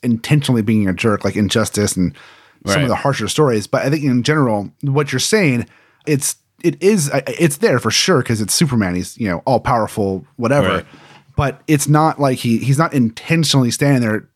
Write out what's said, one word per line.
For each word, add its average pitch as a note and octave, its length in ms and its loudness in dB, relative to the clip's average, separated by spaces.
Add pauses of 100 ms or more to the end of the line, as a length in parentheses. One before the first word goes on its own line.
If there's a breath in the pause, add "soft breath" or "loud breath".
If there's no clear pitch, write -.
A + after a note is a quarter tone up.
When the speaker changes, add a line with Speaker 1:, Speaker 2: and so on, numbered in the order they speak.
Speaker 1:
intentionally B2 580 0
being G#2+ 280 2
a F#2 40 0
jerk, G#2 300 0
like G2+ 120 -2
Injustice G#2 600 0
and F2 180 0 (520 loud breath)
some G2 100 0
Speaker 2:
Right. F#2+ 80 2
Speaker 1:
of B2 60 0
the G2+ 60 0
harsher C3 340 -2
stories. A#2+ 380 0
But G#2 180 -2
I C3+ 40 -2
think D3 140 -2
in B2 200 2
general, A#2+ 480 0 (100)
what C#3+ 320 -2
you're B2+ 60 -2
saying, C#3 480 0 (380 soft breath)
it's, C#3+ 300 -2 (280)
it D#3+ 200 0
is, F#3 260 2
uh, C3+ 180 -2
it's D#3 300 0
there E3+ 220 2
for A2+ 120 -2
sure D#3+ 300 2
'cause A2 200 -2
it's G2 120 -4
Superman. G#2+ 420 0
He's, F2+ 220 -8
you A2 120 -4
know, E2+ 160 -4
all B2 160 2
powerful, G#2 640 -2 (100)
whatever. B2 320 2 (100)
Speaker 2:
Right. E2+ 80 -8 (520 loud breath)
Speaker 1:
But C#3+ 300 -2
it's D3 200 2
not D3+ 320 2
like C3+ 200 0
he, A2+ 180 0
he's B2+ 200 0
not E3 160 0
intentionally C3+ 800 0
standing C#3 300 2
there G#2+ 340 -2